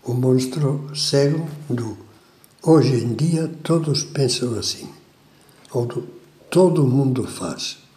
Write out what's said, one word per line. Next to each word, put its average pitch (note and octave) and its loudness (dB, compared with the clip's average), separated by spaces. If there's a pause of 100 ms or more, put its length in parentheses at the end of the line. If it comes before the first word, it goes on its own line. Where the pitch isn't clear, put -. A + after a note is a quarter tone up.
O B2 -6
monstro C3 0
cego C#3+ 0 (200)
do A#2 -4 (640)
"hoje D3+ 6 (100)
em A#2 -2
dia D#3+ 0 (140)
todos D#3 0
pensam B2 -2
assim", - -8 (840)
ou A#2+ -2
do - -8 (480)
"todo E3 4
mundo B2+ 2
faz" - -10 (180)